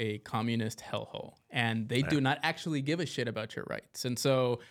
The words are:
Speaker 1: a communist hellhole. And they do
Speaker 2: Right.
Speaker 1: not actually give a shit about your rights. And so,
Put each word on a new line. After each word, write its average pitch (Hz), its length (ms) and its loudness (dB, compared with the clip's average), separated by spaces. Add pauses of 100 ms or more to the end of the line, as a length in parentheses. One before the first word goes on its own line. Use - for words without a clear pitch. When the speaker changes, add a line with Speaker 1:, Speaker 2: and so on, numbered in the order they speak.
Speaker 1:
a 107 180 0
communist 113 640 0
hellhole. - 540 -6 (160)
And 113 400 0
they 123 100 4
do 147 160 2
Speaker 2:
Right. 143 60 4
Speaker 1:
not 135 200 4
actually 156 380 0
give 147 200 0
a 170 60 0
shit 123 220 -2
about 110 260 -6
your - 140 -6
rights. - 380 -6
And 123 120 0
so, 127 420 4 (100)